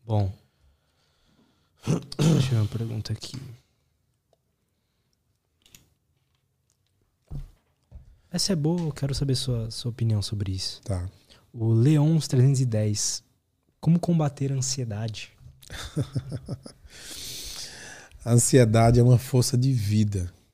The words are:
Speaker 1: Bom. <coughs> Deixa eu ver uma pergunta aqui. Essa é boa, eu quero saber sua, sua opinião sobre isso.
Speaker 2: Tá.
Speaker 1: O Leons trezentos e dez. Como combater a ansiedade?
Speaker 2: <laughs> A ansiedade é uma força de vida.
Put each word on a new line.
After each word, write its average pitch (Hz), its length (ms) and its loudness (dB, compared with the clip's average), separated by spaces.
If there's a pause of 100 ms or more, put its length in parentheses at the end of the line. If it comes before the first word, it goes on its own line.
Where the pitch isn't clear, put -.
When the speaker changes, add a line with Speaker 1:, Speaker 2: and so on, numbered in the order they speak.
Speaker 1:
Bom. 104 260 0 (1500)
<coughs> - 20 -6 (300)
Deixa 147 300 4
eu - 20 -4
ver 131 80 0
uma 107 100 2
pergunta 113 460 -6
aqui. - 260 -12 (4000)
Essa 180 220 -2
é - 20 0
boa, 165 260 -2
eu 160 100 -4
quero 139 240 -6
saber 135 200 -2
sua, 113 360 -4
sua - 180 -8
opinião 110 320 0
sobre 101 300 -4
isso. - 320 -8
Speaker 2:
Tá. 90 240 -4 (460)
Speaker 1:
O 113 180 0
Leons 147 560 4
trezentos 131 340 4
e 135 40 2
dez. 107 580 -2 (560)
Como 170 200 4
combater 151 520 0
a 139 40 -2
ansiedade? 113 760 -6 (380)
Speaker 2:
<laughs> - 880 -8 (1700)
A 117 80 2
ansiedade 117 680 6
é 120 40 6
uma 123 140 6
força 123 400 0
de 131 140 2
vida. 104 580 0 (240)